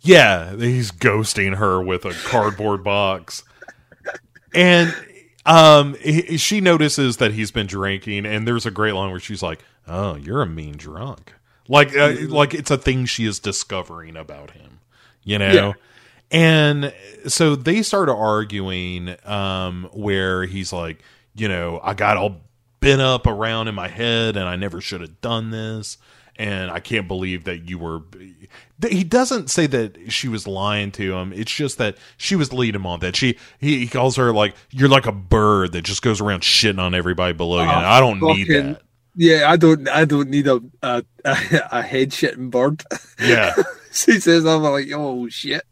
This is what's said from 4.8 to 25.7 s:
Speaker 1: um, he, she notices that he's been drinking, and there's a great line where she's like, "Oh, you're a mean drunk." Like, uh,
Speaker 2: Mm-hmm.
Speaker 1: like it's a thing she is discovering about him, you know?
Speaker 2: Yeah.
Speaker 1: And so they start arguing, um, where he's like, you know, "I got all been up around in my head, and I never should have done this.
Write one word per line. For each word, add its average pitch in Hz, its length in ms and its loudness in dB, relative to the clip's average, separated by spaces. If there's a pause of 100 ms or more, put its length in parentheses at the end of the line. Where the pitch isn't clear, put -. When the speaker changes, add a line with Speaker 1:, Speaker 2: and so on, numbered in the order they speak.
Speaker 1:
um, 151 480 8
he, 160 420 -2
she 208 240 0
notices 151 560 2
that 110 160 2
he's 110 180 -6
been 107 160 -4
drinking, 98 600 -6
and 107 200 -4
there's 120 200 0
a 113 40 -2
great 107 220 -2
line 95 180 -4
where 90 80 -10
she's 98 240 -10
like, 82 220 -8 (240)
"Oh, 90 280 -6
you're 90 260 -4
a 101 40 -2
mean 78 300 -10
drunk." 80 560 -16 (360)
Like, 139 280 4
uh, 147 140 4
Speaker 2:
Mm-hmm. 151 220 -6
Speaker 1:
like 147 200 2
it's 151 180 -6
a 139 60 2
thing 127 300 -2
she 117 180 -4
is 104 140 -4
discovering 85 760 -10
about 73 360 -18
him, - 300 -20 (420)
you 104 160 -4
know? 98 140 2
Speaker 2:
Yeah. 101 200 4 (580)
Speaker 1:
And 151 600 4 (340)
so 147 300 2
they 165 260 0
start 190 280 0
arguing, 95 1120 -4
um, 92 720 -6
where 95 500 -2
he's 92 260 -8
like, 85 320 -10 (320)
you 107 140 -4
know, 87 340 -4
"I 98 120 -6
got 101 240 2
all 95 240 -6 (420)
been 135 160 4
up 131 260 0
around 113 420 -2
in 107 60 -6
my 92 140 -8
head, 113 480 -2
and 92 120 -4
I 90 80 -6
never 92 240 -6
should 92 200 -10
have 80 200 -16
done 113 300 -6
this. 110 480 -10 (380)